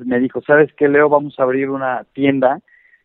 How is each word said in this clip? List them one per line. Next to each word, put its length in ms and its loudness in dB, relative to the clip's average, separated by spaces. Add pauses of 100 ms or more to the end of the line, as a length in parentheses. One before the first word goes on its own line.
me 140 -2
dijo, 220 -4
"¿Sabes 320 2
qué, 140 0
Leo? 220 2
Vamos 300 -2
a 40 0
abrir 260 -2
una 440 -6
tienda. 460 0 (460)